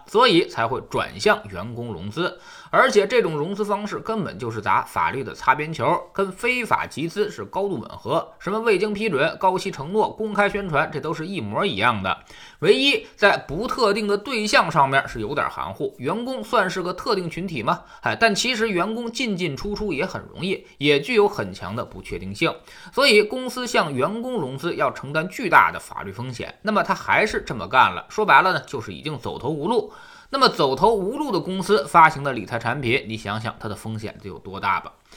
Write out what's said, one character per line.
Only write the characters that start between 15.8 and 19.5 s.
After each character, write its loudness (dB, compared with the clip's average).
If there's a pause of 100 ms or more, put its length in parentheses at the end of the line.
员 -4
工 -6
算 2
是 -4
个 -4
特 -2
定 -2
群 -6
体 -6
吗？ -2 (180)
哎， 0
但 4
其 0
实 0
员 0
工 -6
进 -2
进 -2